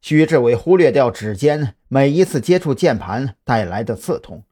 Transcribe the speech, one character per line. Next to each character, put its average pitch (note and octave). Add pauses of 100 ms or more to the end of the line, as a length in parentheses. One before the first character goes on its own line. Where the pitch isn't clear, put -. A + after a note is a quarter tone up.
许 D#3
志 D#3+
伟 A#2+
忽 E3+
略 D#3
掉 B2+
指 G#2+
尖 D3 (140)
每 C#3
一 E3
次 E3
接 F3+
触 D#3
键 C3+
盘 G#2 (100)
带 A2+
来 F#2
的 G#2+
刺 -
痛 -